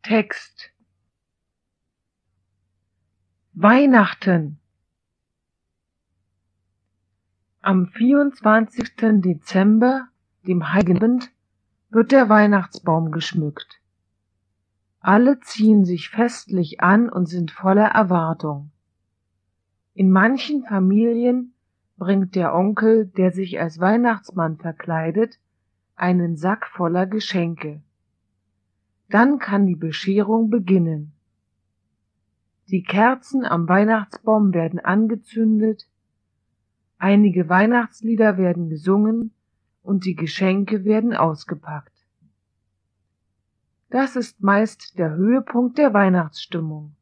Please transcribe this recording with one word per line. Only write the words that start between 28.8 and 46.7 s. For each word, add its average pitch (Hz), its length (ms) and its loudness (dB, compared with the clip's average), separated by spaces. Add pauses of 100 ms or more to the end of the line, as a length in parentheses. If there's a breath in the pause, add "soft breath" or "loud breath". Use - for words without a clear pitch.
Dann 254 300 2
kann 202 260 0
die 180 80 0
Bescherung 196 760 -2
beginnen. 175 640 0 (1600)
Die 185 160 -2
Kerzen 254 600 0
am 170 240 -2
Weihnachtsbaum 208 840 2
werden 165 240 -2
angezündet, 220 1120 -2 (1080)
einige 190 520 2
Weihnachtslieder 220 920 0
werden 175 300 -2
gesungen 208 680 -2 (480)
und 196 220 -4
die 185 100 -4
Geschenke 190 720 -2
werden 220 280 0
ausgepackt. 156 960 -6 (1800)
Das 262 260 -2
ist 240 280 -8
meist 202 540 0
der 160 200 -4
Höhepunkt 247 640 -2
der 285 140 2
Weihnachtsstimmung. 160 1080 -2